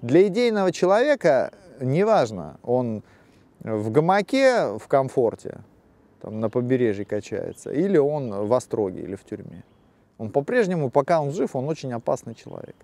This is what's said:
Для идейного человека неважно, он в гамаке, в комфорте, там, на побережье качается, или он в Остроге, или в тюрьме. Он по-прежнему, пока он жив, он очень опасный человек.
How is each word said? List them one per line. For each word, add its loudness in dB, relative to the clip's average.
Для 6
идейного 2
человека 2
неважно, 0
он -2
в -4
гамаке, 2
в -16
комфорте, 0
там, -10
на -2
побережье 0
качается, -8
или 0
он 0
в 0
Остроге, -2
или -10
в -16
тюрьме. -14
Он -8
по-прежнему, 0
пока 2
он -4
жив, -4
он -4
очень -6
опасный -4
человек. -16